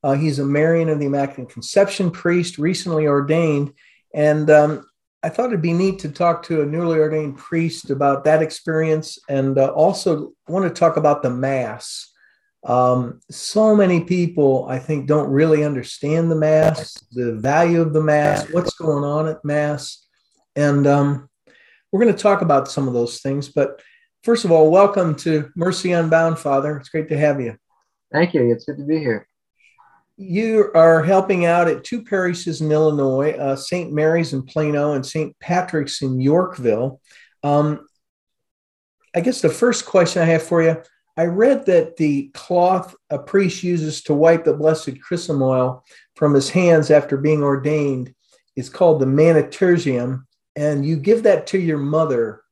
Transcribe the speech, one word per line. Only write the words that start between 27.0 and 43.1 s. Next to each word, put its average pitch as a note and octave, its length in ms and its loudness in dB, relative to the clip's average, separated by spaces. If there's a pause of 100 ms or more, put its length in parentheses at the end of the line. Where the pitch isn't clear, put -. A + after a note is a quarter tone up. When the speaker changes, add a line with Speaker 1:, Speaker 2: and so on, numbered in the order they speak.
Speaker 1:
to D#3 100 -4
have D3 220 0
you. A#2 160 -6 (560)
Speaker 2:
Thank F3 220 0
you. A#2+ 180 2
It's A#2 140 -4
good C#3+ 100 -10
to C#3+ 80 -14
be D#3 160 -2
here. A#2 260 -4 (920)
Speaker 1:
You G#3 580 0
are E3 260 6
helping F#3 440 2
out E3+ 240 2
at D3 160 -4
two A#3 180 -8
parishes F3 560 -4
in D#3 100 -4
Illinois, D3 600 0
uh, C3+ 240 -4
Saint D3 380 -8
Mary's D#3 400 0
in C3+ 100 -6
Plano D3 480 -2
and C3+ 140 -4
Saint - 340 -8
Patrick's E3+ 600 -4
in C3 180 -4
Yorkville. C3 800 0 (440)
Um, D3 440 0 (1300)
I F3 60 0
guess B3 180 -2
the - 80 0
first - 380 0
question F3 360 0
I E3 40 2
have D#3+ 180 2
for E3+ 180 0
you, D#3+ 140 2 (400)
I D#3+ 80 0
read G#3+ 440 2
that E3 280 2
the C#3+ 380 -2
cloth F3+ 600 0 (160)
a C#3+ 100 -4